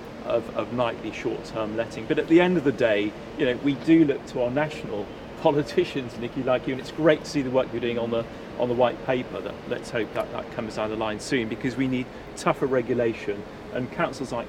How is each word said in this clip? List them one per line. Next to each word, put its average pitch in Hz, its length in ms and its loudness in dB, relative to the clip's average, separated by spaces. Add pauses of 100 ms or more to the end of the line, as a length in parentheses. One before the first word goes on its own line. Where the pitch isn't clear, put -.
(260)
of, 117 320 -2
of 110 160 -4
nightly 117 380 -2
short-term 110 680 -4
letting. 113 280 -4
But 151 140 0
at 143 80 0
the 160 140 8
end 180 160 6
of 135 80 0
the 143 60 4
day, 107 400 4 (260)
you 151 80 2
know, 123 180 2
we 143 100 4
do 160 320 8
look 135 220 0
to 127 160 -2
our 123 80 0
national 131 540 -2 (180)
<laughs> - 180 -14
politicians, 147 800 2
Nikki, 120 240 -4
like 127 240 2
you, 131 60 0
and 127 80 -6
it's - 100 -10
great 156 320 4
to - 60 -10
see 147 120 0
the 127 80 0
work 127 220 4
you're 113 100 -2
doing 120 180 0
on 117 100 -2
the, 117 160 0 (320)
on 123 100 2
the 123 60 2
white 117 320 2
paper. 127 340 -2
That, 101 160 -6 (140)
let's 120 200 -6
hope 113 240 -2
that, 110 200 -4
that - 180 -8
comes 107 240 -6
down 107 140 -2
the 107 80 -4
line 107 220 -2
soon, 120 280 0
because 117 300 -4
we 135 100 2
need 127 180 0 (300)
tougher 160 300 2
regulation, 117 760 2 (320)
and 127 180 -4
councils 156 400 -2
like 117 180 -4